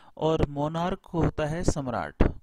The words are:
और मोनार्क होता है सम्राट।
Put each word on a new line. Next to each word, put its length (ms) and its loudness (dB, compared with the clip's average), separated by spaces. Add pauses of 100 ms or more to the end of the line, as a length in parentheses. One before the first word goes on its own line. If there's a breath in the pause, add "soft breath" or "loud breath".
(180 loud breath)
और 320 2
मोनार्क 640 -4
होता 320 0
है 180 -4
सम्राट। 600 0 (200)